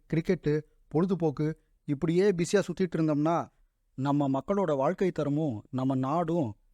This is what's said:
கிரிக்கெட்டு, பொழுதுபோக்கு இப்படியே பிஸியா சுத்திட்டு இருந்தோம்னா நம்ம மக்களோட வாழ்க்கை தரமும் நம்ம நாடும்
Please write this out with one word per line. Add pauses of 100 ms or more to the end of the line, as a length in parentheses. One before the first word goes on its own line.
கிரிக்கெட்டு, (340)
பொழுதுபோக்கு (400)
இப்படியே
பிஸியா
சுத்திட்டு
இருந்தோம்னா (640)
நம்ம
மக்களோட
வாழ்க்கை
தரமும் (160)
நம்ம
நாடும் (260)